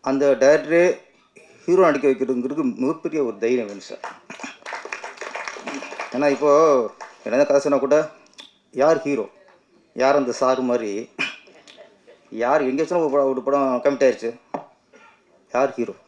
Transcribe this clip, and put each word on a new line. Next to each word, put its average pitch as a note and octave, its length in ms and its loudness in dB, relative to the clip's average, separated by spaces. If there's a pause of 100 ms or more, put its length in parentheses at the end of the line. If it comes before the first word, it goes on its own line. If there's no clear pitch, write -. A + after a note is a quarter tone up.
அந்த C#3 380 2
டைரக்டரே D3+ 600 4 (640)
ஹீரோ F3+ 160 4
நடிக்க D3 260 4
வைக்கிறதுங்கிறது C3 680 -2
மிகப்பெரிய D#3 480 -4
ஒரு A2 140 -4
தைரியம் A#2 280 0
வேணும் G2+ 240 -14
சார். - 320 -16 (1900)
ஏன்னா, C#3+ 180 0
இப்போ C#3 200 2 (720)
என்னதான் C3 240 2
கதை C#3 140 4
சொன்னா C#3+ 160 0
கூட, C#3+ 340 2 (600)
யார் D3 300 2
ஹீரோ, B2+ 280 -4 (640)
யார் C3 220 2
அந்த B2+ 240 0
சாரு C3 220 2
மாதிரி, A#2 480 -4 (1200)
யார் B2 320 0
எங்கேயாச்சும் D3+ 400 -2
ஒரு D#3 80 0
படம், C#3 180 2
ஒரு B2+ 160 -2
படம் C3+ 400 0
கமிட் C#3 200 2
ஆயிடுச்சு, A#2 360 0 (1120)
யார் C3 200 0
ஹீரோ? G#2+ 220 -6 (120)